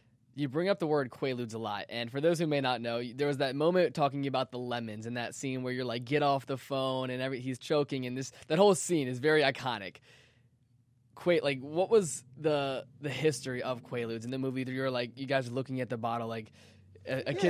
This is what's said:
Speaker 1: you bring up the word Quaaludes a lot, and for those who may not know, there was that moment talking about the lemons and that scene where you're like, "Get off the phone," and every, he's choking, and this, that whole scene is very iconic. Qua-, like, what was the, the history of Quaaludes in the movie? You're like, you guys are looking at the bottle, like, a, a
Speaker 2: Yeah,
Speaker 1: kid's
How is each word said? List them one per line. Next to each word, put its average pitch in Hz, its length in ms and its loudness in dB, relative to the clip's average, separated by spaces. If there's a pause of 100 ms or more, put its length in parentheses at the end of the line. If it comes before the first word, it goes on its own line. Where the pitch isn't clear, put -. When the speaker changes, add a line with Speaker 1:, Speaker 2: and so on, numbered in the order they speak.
(340)
Speaker 1:
you 143 140 -2
bring 165 200 0
up 202 100 2
the 170 80 -2
word 147 240 0
Quaaludes 123 440 -4
a 113 40 -6
lot, 104 320 -6
and 117 200 -4
for 139 100 -4
those 165 180 4
who 170 80 0
may 147 140 2
not 127 200 0
know, 117 220 -2
there 127 240 -2
was 143 120 0
that 135 180 0
moment 165 380 4
talking 139 320 0
about 131 260 0
the 123 60 -6
lemons 117 460 -6
and 120 120 -6
that 117 180 -4
scene 131 300 -4
where 127 80 -2
you're 127 120 -4
like, 123 200 -4
"Get 147 180 2
off 139 240 4
the 135 100 -4
phone," 131 540 -2
and 127 100 -4
every, 131 200 -4
he's 127 180 -4
choking, 139 480 0
and 123 100 -6
this, 135 140 -6 (160)
that 156 100 0
whole 196 200 10
scene 151 320 0
is 127 100 -4
very 151 240 6
iconic. 120 540 0 (1200)
Qua-, 175 260 2
like, 139 180 0
what 156 300 0
was 208 340 4 (140)
the, 143 460 0 (160)
the 143 100 -6
history 131 520 0
of 120 200 -4
Quaaludes 113 420 -4
in 120 60 -6
the 135 80 -2
movie? 131 280 -2
You're 131 240 -2
like, 123 280 -4
you 135 80 -8
guys 135 220 0
are 120 40 -8
looking 131 280 -2
at 123 100 -4
the 120 80 -4
bottle, 117 300 -2
like, 113 240 -8 (540)
a, 131 80 -4
a - 20 0
Speaker 2:
Yeah, 135 160 -2
Speaker 1:
kid's - 180 -4